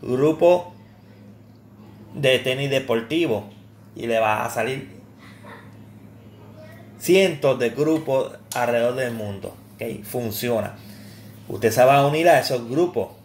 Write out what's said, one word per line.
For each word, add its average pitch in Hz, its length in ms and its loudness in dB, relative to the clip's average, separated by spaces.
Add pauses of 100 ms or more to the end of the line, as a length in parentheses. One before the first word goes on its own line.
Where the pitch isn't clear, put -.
grupo 151 720 2 (1400)
de 131 240 2
tenis 131 320 -2
deportivo, 127 800 -2 (460)
y 117 120 -10
le 113 120 0
va 110 260 0
a 117 60 -6
salir 123 380 -6 (2000)
cientos 165 640 2
de 117 100 0
grupos 143 640 -2 (220)
alrededor 120 420 0
del 123 160 -4
mundo. 104 420 -10 (200)
¿Ok? 104 300 -12
Funciona. 113 680 -4 (760)
Usted 110 220 0
se 123 140 4
va 139 140 6
a 139 80 4
unir 156 220 2
a 147 120 8
esos 120 280 -4
grupos. 135 420 -2 (140)